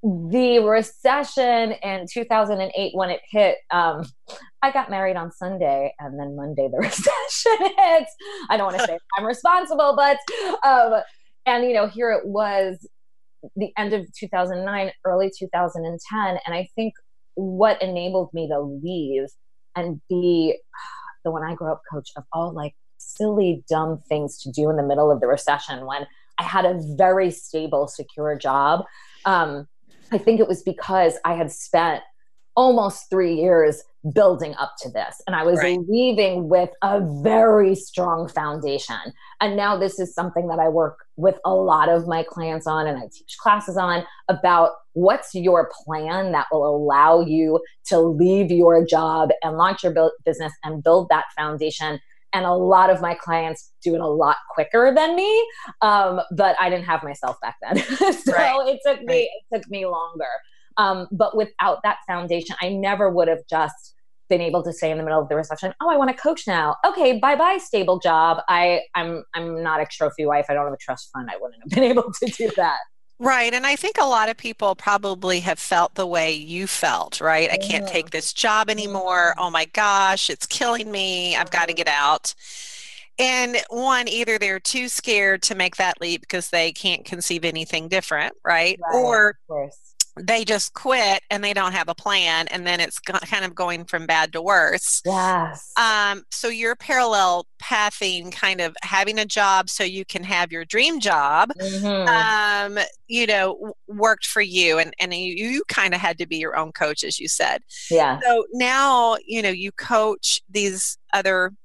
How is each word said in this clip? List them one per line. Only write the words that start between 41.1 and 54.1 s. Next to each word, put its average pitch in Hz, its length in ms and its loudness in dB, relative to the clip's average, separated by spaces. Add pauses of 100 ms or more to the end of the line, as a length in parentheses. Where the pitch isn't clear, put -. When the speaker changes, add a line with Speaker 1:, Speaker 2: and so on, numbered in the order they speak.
Speaker 1:
with 185 280 2
a 185 100 2
lot 170 340 4
of 170 200 2
my 160 160 -2
clients 160 420 -6
on 156 220 0
and 143 100 -4
I 117 140 -12
teach - 280 -20
classes 208 360 2
on 175 280 0 (240)
about 175 440 4 (220)
what's 196 400 2
your 175 360 4 (140)
plan 165 480 -4
that 147 200 0
will 151 140 2
allow 147 540 6
you 160 400 2 (260)
to 185 140 2
leave 170 500 4
your 170 340 6
job 160 460 2 (120)
and 160 140 -4
launch 175 280 2
your 175 100 0
bu-, 160 160 4 (140)
business 160 280 -2 (120)
and 156 180 -8
build 254 280 4
that 156 160 2 (100)
foundation 151 640 -4 (320)
and 185 140 0
a 175 60 2
lot 185 380 6
of 170 100 4
my 170 140 -2
clients 165 580 -4 (100)
do 170 120 0
it 165 60 0
a 165 60 -4
lot 151 300 2 (180)